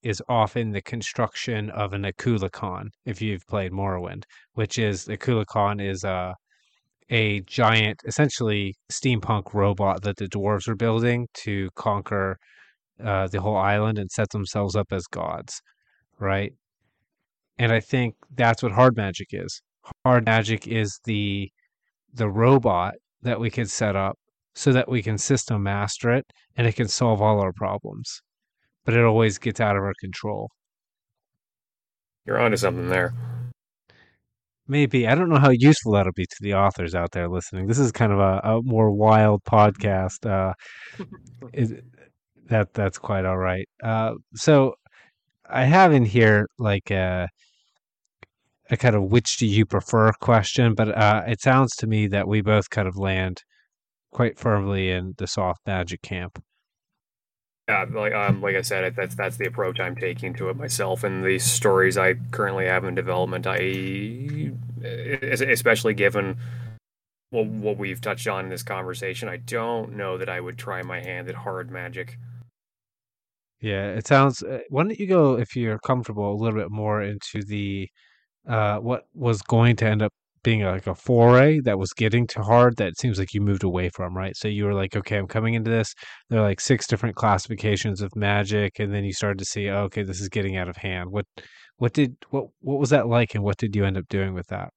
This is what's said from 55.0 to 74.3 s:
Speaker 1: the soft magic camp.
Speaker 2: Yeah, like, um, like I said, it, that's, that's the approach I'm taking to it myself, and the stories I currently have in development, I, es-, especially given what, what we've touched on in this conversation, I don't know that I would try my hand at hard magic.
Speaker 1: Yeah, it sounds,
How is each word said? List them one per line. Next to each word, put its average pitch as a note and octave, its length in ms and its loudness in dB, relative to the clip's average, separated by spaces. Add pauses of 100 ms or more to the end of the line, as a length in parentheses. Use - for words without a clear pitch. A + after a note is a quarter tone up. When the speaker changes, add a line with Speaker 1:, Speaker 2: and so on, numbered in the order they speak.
Speaker 1:
the G2 80 -6
soft F#2 400 -2
magic F2+ 380 -4
camp. F2+ 380 -10 (1300)
Speaker 2:
Yeah, G2 240 0
like, G#2+ 220 -2
um, G2+ 300 0
like G2+ 120 0
I F#2+ 60 0
said, F#2+ 220 -2
it, F#2 120 -4
that's, F#2 200 -6
that's F#2+ 220 -6
the G2 100 -4
approach F#2 320 -4
I'm F2+ 160 -4
taking F2+ 400 -8
to F#2 140 -6
it F#2 60 -6
myself, F#2 480 -4
and F#2+ 220 -4
the F#2+ 140 0
stories F#2+ 580 2
I F#2 160 4 (160)
currently F#2+ 380 -2
have F#2 180 0
in F2+ 80 -4
development, F#2 540 -2
I, G2 1040 -4 (320)
es-, B2+ 580 -4
especially A#2 540 2
given G2 420 0 (920)
what, A2 160 -2
what G#2+ 300 -4
we've G2 220 -8
touched G#2 280 -6
on F#2+ 180 -4
in F#2 60 -10
this F2+ 100 -10
conversation, F#2+ 640 -8
I F2+ 100 -10
don't A#2 560 -6
know G2 260 -6
that F#2 100 -6
I F2+ 100 -6
would F2+ 200 -12
try F#2 240 -8
my F2+ 180 -8
hand F2+ 260 -10
at F2+ 60 -10
hard F#2 380 -10
magic. F2+ 480 -12 (1400)
Speaker 1:
Yeah, G2+ 320 -4
it G#2+ 120 -6
sounds, C3+ 380 4